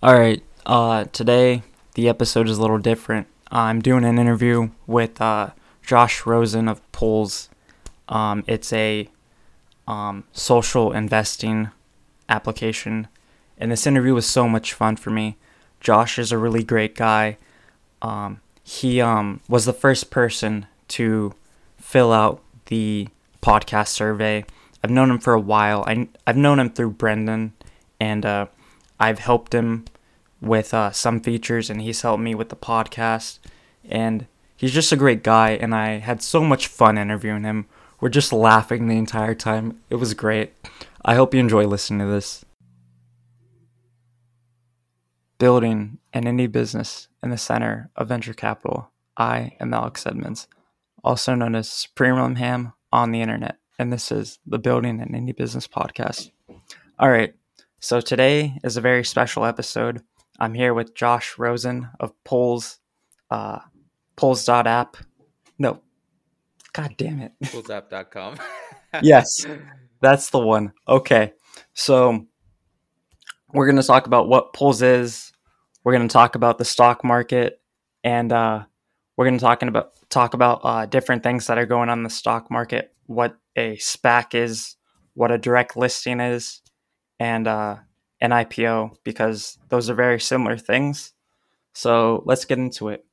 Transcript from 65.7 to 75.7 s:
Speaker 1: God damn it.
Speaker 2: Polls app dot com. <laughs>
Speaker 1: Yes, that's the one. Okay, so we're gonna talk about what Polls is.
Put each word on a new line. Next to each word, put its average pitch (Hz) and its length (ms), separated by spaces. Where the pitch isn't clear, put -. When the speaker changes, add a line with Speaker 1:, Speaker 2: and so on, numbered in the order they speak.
Speaker 1:
God 147 240
damn 151 240
it. 110 120
Speaker 2:
Polls 127 260
app 104 200
dot 95 220
com. 104 260
<laughs> - 340
Speaker 1:
Yes, 139 440
that's 139 280
the 135 100
one. 107 340
Okay, 120 460
so 127 520
we're 135 140
gonna 139 160
talk 131 240
about 117 200
what 123 240
Polls 135 300
is. 123 500